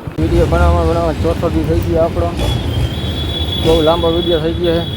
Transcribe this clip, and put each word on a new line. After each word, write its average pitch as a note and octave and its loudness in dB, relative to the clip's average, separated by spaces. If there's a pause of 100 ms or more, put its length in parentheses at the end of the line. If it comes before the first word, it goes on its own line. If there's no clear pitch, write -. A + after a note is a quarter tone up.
(220)
વીડિયો D#3+ 2
બનાવવા E3+ 4
બનાવવા E3 0
ચોથો E3 0
દી D#3+ 0
થઈ E3 0
ગયો E3 0
આપણો. E3+ 0 (1400)
બહુ D#3+ 4
લાંબો E3 2
વીડિયો E3+ 0
થઈ D#3+ -2
ગયો E3 0
છે. E3+ -2 (140)